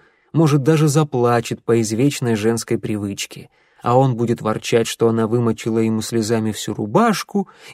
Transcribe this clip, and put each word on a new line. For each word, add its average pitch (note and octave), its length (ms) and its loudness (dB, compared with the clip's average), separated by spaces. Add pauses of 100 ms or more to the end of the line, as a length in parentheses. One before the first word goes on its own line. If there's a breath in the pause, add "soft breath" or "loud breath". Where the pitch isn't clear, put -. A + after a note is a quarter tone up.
(340 soft breath)
может, D3 300 4
даже D#3 240 4
заплачет B2 760 0
по A#2 160 2
извечной A#2 560 0
женской A2+ 420 -2
привычке. G2+ 720 -8 (340 soft breath)
А A#2+ 140 2
он C3 180 4
будет A2+ 260 -2
ворчать, A2+ 460 0
что - 220 0
она A2+ 180 0
вымочила A2+ 520 -2
ему A2+ 220 0
слезами A2 500 -2
всю G#2 220 -8
рубашку F#3+ 760 -2 (240 loud breath)